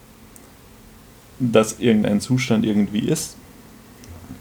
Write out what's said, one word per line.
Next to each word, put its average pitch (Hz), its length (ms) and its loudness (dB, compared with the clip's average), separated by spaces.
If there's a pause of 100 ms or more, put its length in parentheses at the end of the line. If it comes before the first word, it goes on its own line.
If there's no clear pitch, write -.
(1400)
dass 110 400 2
irgendein 107 420 2
Zustand 120 440 0
irgendwie 104 360 0
ist. - 360 -4 (1040)